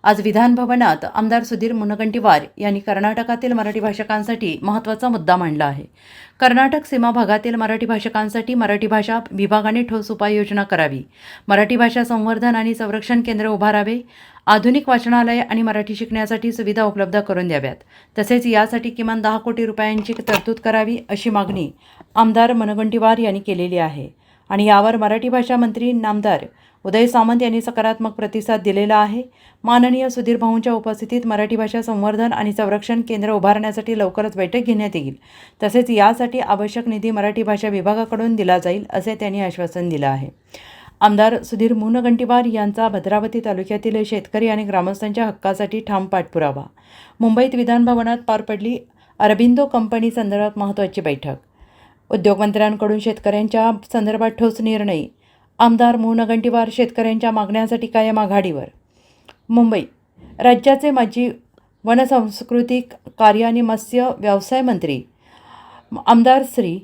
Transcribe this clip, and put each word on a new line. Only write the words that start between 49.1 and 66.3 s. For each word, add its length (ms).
अरबिंदो 460
कंपनी 460
संदर्भात 440
महत्त्वाची 460
बैठक. 340
उद्योगमंत्र्यांकडून 880
शेतकऱ्यांच्या 720
संदर्भात 380
ठोस 300
निर्णय. 420
आमदार 360
मुनगंटीवार 760
शेतकऱ्यांच्या 600
मागण्यांसाठी 560
कायम 320
आघाडीवर. 440
मुंबई, 320
राज्याचे 520
माजी 400
वनसांस्कृतिक 1040
कार्य 260
आणि 160
मत्स्य 480
व्यवसाय 420
मंत्री 400
आमदार 380